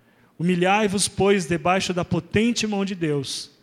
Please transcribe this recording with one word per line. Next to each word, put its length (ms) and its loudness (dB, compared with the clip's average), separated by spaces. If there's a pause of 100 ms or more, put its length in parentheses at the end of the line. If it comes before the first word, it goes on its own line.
(380)
Humilhai-vos, 680 0
pois, 400 2
debaixo 460 0
da 100 -2
potente 640 0
mão 160 -2
de 100 -4
Deus, 580 -4 (120)